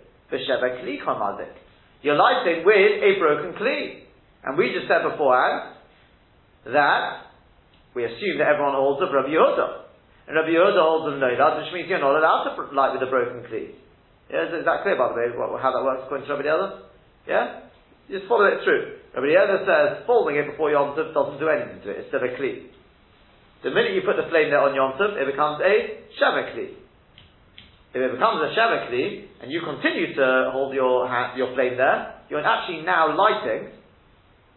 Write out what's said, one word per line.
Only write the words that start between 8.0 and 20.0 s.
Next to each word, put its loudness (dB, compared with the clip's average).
assume -4
that 4
everyone 0
holds 2
of 0
Rabbi 0
Yehuda. 2
And -2
Rabbi 0
Yehuda 4
holds 2
of -4
Noilad, 2
which -12
means -8
you're -2
not 4
allowed 2
to -6
br-, -10
light 2
with -4
a -2
broken -2
kli. -8
Yeah, -2
is, -6
is -6
that 0
clear, 0
by 2
the -6
way, 0
what, -6
how 2
that -2
works -4
according -8
to -4
Rabbi -6
Yehuda? 0
Yeah? -4
You -8
just -8
follow 4
it 2
through. -2
Rabbi 0
Yehuda 4
says 2